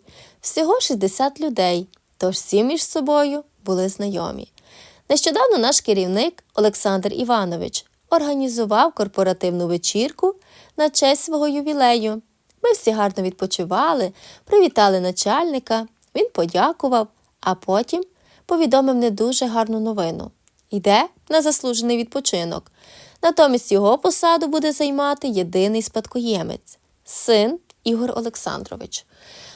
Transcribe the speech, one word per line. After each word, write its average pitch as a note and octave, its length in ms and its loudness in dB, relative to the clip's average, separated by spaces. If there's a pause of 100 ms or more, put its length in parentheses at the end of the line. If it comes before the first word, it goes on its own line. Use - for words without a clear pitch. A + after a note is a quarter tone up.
(420)
всього E4 380 0
шістдесят C4 600 -2
людей, F#3+ 480 -2 (300)
тож F#3 180 -2
всі G#3 280 0
між D4+ 200 0
собою D4 600 0 (220)
були F#3+ 240 -2
знайомі. F#3+ 640 -6 (580)
Нещодавно E4 480 2
наш B3 240 2
керівник G3 640 -2 (120)
Олександр G3+ 580 0
Іванович G3 720 -4 (240)
організував C4+ 840 0
корпоративну F3+ 720 -2
вечірку A#3+ 680 -2 (420)
на D4+ 120 2
честь C#4+ 340 2
свого D4+ 240 0
ювілею. B3 760 0 (420)
Ми A#4+ 80 4
всі A3+ 200 2
гарно G3+ 320 -2
відпочивали, F#3+ 880 -2 (340)
привітали A3+ 540 4
начальника, A3+ 880 -2 (280)
він G#4+ 180 0
подякував, A3+ 760 0 (340)
а F#3 140 -2
потім A#3+ 480 -2 (420)
повідомив C4+ 500 2
не A#3+ 160 2
дуже A#3 340 -2
гарну A3 340 -2
новину. G3+ 520 -6 (380)
Йде G#3 380 2 (220)
на D#4 120 2
заслужений A#3+ 560 0
відпочинок. G#3+ 720 -6 (520)
Натомість D4+ 480 4
його G3+ 260 4
посаду E4 500 2
буде D4+ 240 0
займати C#4+ 560 -2
єдиний G3 540 0
спадкоємець, G#3+ 960 -6 (260)
син A#3 560 2 (240)
Ігор A#3 320 -2
Олександрович. - 880 -8 (500)